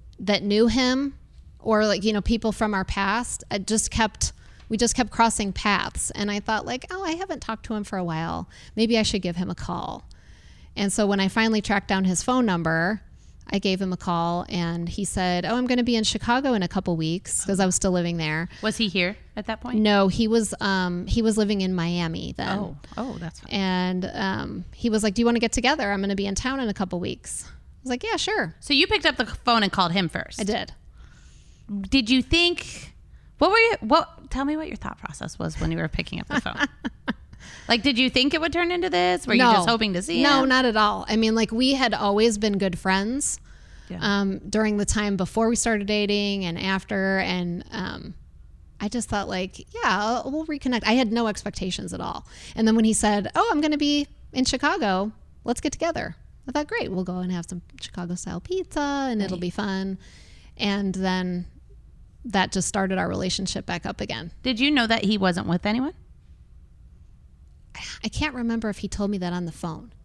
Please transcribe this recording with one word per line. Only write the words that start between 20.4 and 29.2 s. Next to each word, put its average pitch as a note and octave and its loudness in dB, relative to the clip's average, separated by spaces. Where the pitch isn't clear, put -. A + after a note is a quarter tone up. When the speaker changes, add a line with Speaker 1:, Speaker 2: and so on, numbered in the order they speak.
Speaker 1:
um, F#3 0
he G#3+ 2
was A3 2
living G#3 2
in F#3 0
Miami E3+ -2
then. G3 -2
Speaker 2:
Oh, F3 -8
oh, A#3+ -6
that's E3+ -10
fine. - -12
Speaker 1:
And, F#3 0
um, G3 -4
he - -2
was G#3+ 2
like, G#3 2
"Do A#3 2
you A#3 6
wanna A#3 4
get A3+ 0
together? B3 2
I'm G3 0
gonna G3 0
be G3+ -2
in G3 -2
town C4+ -4
in A#3 -2
a G3+ 0
couple F#3 -4
weeks." - -8
I - -18
was B3+ -6
like, B3 -4
"Yeah, G#4+ -2
sure." F#4 -2
Speaker 2:
So - 0
you D4+ 6
picked F4 2
up D4 2
the A#3 2